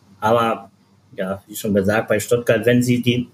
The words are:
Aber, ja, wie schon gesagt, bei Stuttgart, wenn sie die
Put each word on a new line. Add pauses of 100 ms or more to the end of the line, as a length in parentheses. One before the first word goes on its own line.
(200)
Aber, (460)
ja,
wie
schon
gesagt,
bei
Stuttgart,
wenn
sie
die